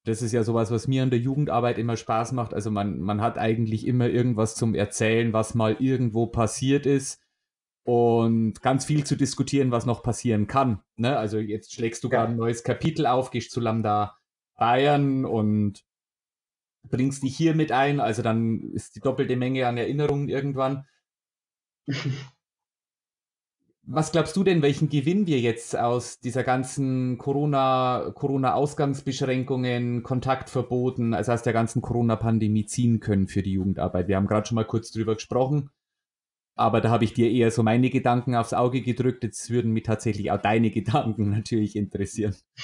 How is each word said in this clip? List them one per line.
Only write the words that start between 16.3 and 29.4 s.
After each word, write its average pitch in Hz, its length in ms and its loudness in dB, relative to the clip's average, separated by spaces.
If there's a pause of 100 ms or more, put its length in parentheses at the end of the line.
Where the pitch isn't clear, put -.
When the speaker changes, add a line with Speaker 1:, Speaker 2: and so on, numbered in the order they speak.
Speaker 1:
bringst 135 400 -2
dich 131 140 -6
hier 160 180 2
mit 156 180 0
ein. 143 280 2
Also 113 220 -2
dann 113 520 -2
ist - 220 -10
die 107 40 -16
doppelte 127 360 0
Menge 127 300 -2
an 120 120 -2
Erinnerungen 143 500 -2
irgendwann. 135 560 -2 (1000)
Speaker 2:
<laughs> 139 80 -4 (2000)
Speaker 1:
Was 151 220 -2
glaubst 156 240 0
du 190 80 2
denn, 180 160 4
welchen 143 300 2
Gewinn 170 360 2
wir 143 140 2
jetzt 117 340 -2
aus 120 460 -2
dieser 123 240 -4
ganzen 131 720 -2
Corona, 131 1000 0
Corona-Ausgangsbeschränkungen, 131 1900 -2